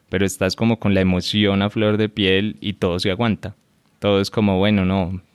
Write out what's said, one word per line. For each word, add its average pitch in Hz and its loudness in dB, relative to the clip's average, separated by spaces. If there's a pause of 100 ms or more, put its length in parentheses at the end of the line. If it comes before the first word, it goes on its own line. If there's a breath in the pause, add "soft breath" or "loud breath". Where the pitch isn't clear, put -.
pero 95 -2
estás 95 -2
como 113 0
con 101 0
la 95 2
emoción 98 0
a 101 0
flor 107 0
de 107 0
piel 101 0
y 101 -6
todo 90 -2
se 101 -2
aguanta. 101 -4 (420)
Todo 101 2
es 98 -2
como, 101 0
bueno, 101 2
no, 92 -2 (140)